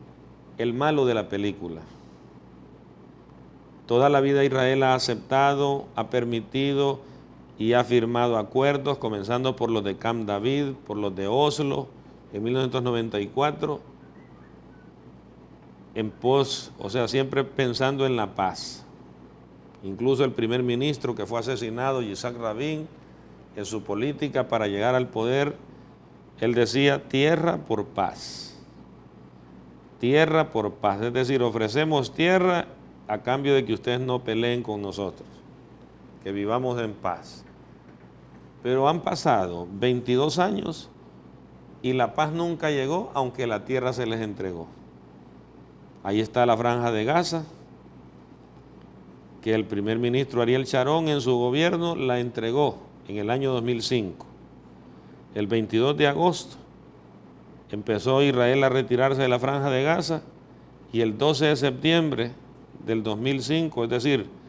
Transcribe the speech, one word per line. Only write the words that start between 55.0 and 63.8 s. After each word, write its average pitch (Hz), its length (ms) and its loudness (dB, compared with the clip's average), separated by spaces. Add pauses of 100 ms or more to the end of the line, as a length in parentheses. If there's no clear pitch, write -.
El 104 140 -2
veintidós 113 480 2
de 147 120 4
agosto 160 500 0 (1120)
empezó 110 520 0
Israel 131 420 4
a 135 60 4
retirarse 131 520 2
de 131 80 2
la 123 100 2
Franja 139 300 0
de 131 140 2
Gaza 156 400 -2 (680)
y 113 100 0
el 110 160 0
doce 147 280 2
de 151 100 4
septiembre 131 800 0 (520)
del 110 180 -2
dos 107 140 -4
mil 131 260 -2
cinco, 151 400 -2